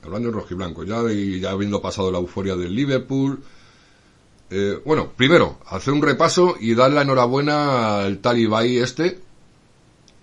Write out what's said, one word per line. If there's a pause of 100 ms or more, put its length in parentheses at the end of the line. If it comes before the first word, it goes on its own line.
Hablando
en
rojiblanco,
ya, (100)
y
ya
habiendo
pasado
la
euforia
del
Liverpool. (1080)
Eh,
bueno,
primero, (100)
hacer
un
repaso
y
dar
la
enhorabuena
al
tal
Ibai
este, (1040)